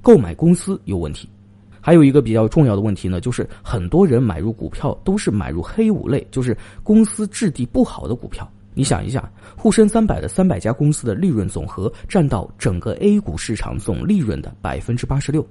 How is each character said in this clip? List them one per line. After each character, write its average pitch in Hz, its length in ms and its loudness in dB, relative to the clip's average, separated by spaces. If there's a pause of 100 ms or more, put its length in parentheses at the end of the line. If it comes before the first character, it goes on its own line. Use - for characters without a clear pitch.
购 233 160 8
买 92 160 2
公 165 220 4
司 190 300 -6
有 98 140 -4
问 76 140 -4
题。 - 160 -14 (520)
还 160 140 4
有 160 100 10
一 135 80 6
个 143 100 6
比 113 100 -2
较 110 140 4
重 147 180 4
要 110 120 2
的 98 60 -2
问 107 120 -2
题 92 140 -8
呢， 92 120 -2
就 120 120 -4
是 - 160 -4 (160)
很 90 240 -4
多 175 180 4
人 127 160 4
买 92 160 -2
入 104 140 -4
股 - 160 -8
票 - 340 -6
都 196 160 -2
是 - 100 -2
买 80 220 -2
入 82 100 -6
黑 220 300 0
五 196 160 -2
类， 127 240 -2
就 131 100 -6
是 123 160 -2 (280)
公 220 200 6
司 208 220 -6
质 196 240 -2
地 123 160 -6
不 254 160 0
好 - 240 -4
的 113 80 -4
股 - 140 -12
票。 - 200 -10 (260)
你 131 100 0
想 101 200 -2
一 98 40 -8
下， 123 200 -6 (280)
沪 214 160 2
深 214 160 6
三 220 180 2
百 - 140 -2
的 - 80 -4
三 190 180 0
百 98 140 0
家 107 120 -2
公 147 200 2
司 - 120 -4
的 110 120 -2
利 190 100 -2
润 110 220 0
总 78 180 -8
和 98 260 -6 (140)
占 156 220 2
到 95 280 -4
整 92 220 -2
个 104 220 -6
A 104 180 4
股 - 180 -6
市 - 200 -6
场 110 200 -6
总 90 300 -4
利 202 120 2
润 95 220 -2
的 - 220 -12
百 69 160 -6
分 120 180 -6
之 123 80 -6
八 139 140 -2
十 139 140 -6
六。 151 180 -2